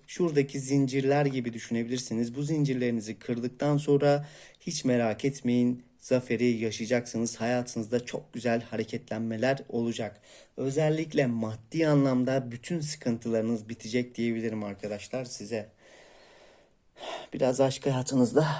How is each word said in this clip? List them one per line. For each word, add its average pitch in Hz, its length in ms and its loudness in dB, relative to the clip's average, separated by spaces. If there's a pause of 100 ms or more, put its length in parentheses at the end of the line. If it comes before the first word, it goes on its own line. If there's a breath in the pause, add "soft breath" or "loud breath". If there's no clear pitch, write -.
şuradaki 143 540 0
zincirler 135 640 2
gibi 123 260 -2
düşünebilirsiniz. 117 800 -4
Bu 143 80 -4
zincirlerinizi 123 760 0
kırdıktan 123 580 -2
sonra 143 500 4 (340 loud breath)
hiç - 240 -6
merak 120 400 2
etmeyin. 123 580 2 (160)
Zaferi 123 480 0
yaşayacaksınız. 117 920 0
Hayatınızda 117 680 -2
çok - 280 -10
güzel 117 300 0
hareketlenmeler 113 960 -2 (100)
olacak. 117 520 -4 (360 loud breath)
Özellikle 151 680 0
maddi 117 640 -2
anlamda 131 600 4
bütün 160 300 -4
sıkıntılarınız 113 880 0
bitecek 123 460 -4
diyebilirim 113 500 -2
arkadaşlar 104 600 -6
size. 104 440 -6 (1600 loud breath)
Biraz 127 280 2
aşk 135 260 2
hayatınızda 131 600 4 (140 loud breath)